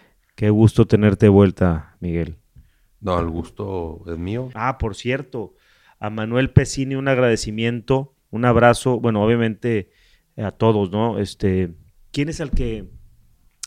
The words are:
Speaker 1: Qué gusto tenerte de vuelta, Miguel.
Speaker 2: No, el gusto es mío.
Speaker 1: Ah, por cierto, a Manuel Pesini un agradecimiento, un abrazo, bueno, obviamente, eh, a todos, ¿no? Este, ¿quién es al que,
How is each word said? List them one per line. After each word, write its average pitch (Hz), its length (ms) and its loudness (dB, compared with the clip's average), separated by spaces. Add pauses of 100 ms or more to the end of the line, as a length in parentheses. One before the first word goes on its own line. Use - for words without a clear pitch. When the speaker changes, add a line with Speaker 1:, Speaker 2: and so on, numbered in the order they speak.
(340)
Speaker 1:
Qué 107 160 0
gusto 110 360 6
tenerte 104 400 2
de 104 40 8
vuelta, 92 720 2
Miguel. 82 360 -6 (640)
Speaker 2:
No, 90 180 -2
el 85 120 -2
gusto 85 800 -10
es 82 100 -8
mío. 113 360 -8
Speaker 1:
Ah, 120 240 -6
por 110 180 -6
cierto, 123 580 -8 (460)
a 107 100 -8
Manuel 117 400 -2
Pesini 135 460 0
un 135 100 -6
agradecimiento, 120 1080 0 (160)
un 113 140 -4
abrazo, 120 540 4
bueno, 110 240 0
obviamente, 113 680 -2 (460)
eh, 113 60 -8
a 98 80 -6
todos, 107 400 0
¿no? 107 280 -2
Este, 95 540 -2 (380)
¿quién 143 180 -4
es 160 120 -10
al 147 100 -10
que, 110 380 -4 (800)